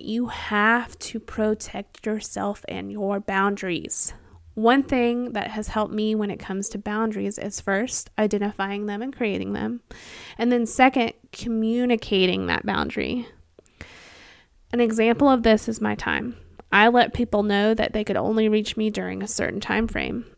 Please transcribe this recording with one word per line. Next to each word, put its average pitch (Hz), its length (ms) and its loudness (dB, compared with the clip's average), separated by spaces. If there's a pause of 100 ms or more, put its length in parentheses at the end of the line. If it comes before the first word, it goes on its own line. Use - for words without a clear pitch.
you 233 260 -2
have 220 760 0
to - 200 -8
protect - 840 -4
yourself 202 640 -4
and 196 220 -8
your 202 300 -2
boundaries. 196 920 -2 (400)
One 240 280 4
thing 240 520 0
that 208 180 -4
has 214 160 -6
helped 214 240 -2
me 214 220 0
when 208 160 -2
it - 80 -8
comes 196 320 -6
to 208 80 -8
boundaries 208 600 -4
is - 220 -8
first, 202 580 -2
identifying 208 680 0
them 208 160 -6
and 269 120 -8
creating 196 380 -2
them. 226 280 -4 (580)
And 240 120 2
then 240 160 2
second, 254 460 4 (200)
communicating 220 1120 0
that - 200 -2
boundary. 196 640 -2 (1400)
An 240 80 2
example 233 480 4
of 254 140 6
this 220 260 4
is 226 120 -4
my 214 140 0
time. - 420 -2 (340)
I 208 180 8
let 240 260 4
people 226 280 0
know 208 320 4
that - 200 -2
they 214 100 -2
could 196 120 -2
only 220 320 2
reach 214 280 0
me 214 140 0
during 185 320 -6
a 208 60 -8
certain - 320 -2
time 220 280 0
frame. 131 380 -4 (100)